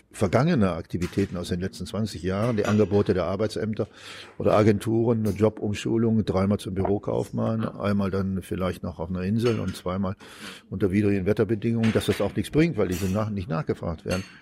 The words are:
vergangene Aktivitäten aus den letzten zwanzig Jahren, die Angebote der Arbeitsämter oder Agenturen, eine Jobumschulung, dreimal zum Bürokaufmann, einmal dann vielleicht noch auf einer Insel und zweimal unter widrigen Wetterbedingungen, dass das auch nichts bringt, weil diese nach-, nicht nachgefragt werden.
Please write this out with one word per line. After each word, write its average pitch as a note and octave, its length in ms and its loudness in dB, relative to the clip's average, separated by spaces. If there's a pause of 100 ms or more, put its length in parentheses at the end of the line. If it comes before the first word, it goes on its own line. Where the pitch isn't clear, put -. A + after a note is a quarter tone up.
(120)
vergangene A2+ 600 2
Aktivitäten F2+ 640 -4
aus F2 120 -6
den F2+ 120 -2
letzten F#2 240 -6
zwanzig F#2+ 380 -6
Jahren, G2+ 340 0
die G#2 80 0
Angebote G2+ 480 4
der F2 120 2
Arbeitsämter G#2 640 -2 (500)
oder G2 180 4
Agenturen, A2 720 4
eine F#2+ 100 0
Jobumschulung, A2 880 2
dreimal G2 340 2
zum G2 160 -8
Bürokaufmann, A2+ 920 -2
einmal G2+ 460 0
dann F#2+ 300 -2
vielleicht F2+ 440 -4
noch F2+ 160 -6
auf E2 100 -6
einer F2+ 120 -4
Insel A2 360 2
und F#2 160 -4
zweimal F#2+ 400 -4 (540)
unter G2 240 0
widrigen G2+ 340 2
Wetterbedingungen, A2+ 680 0
dass G2+ 140 2
das - 140 2
auch G2+ 160 0
nichts - 160 -4
bringt, D#3 240 2
weil G2+ 100 2
diese F#2 220 -2
nach-, G#2+ 220 0
nicht G2 180 -6
nachgefragt A2 560 -4
werden. F#2 180 -2 (200)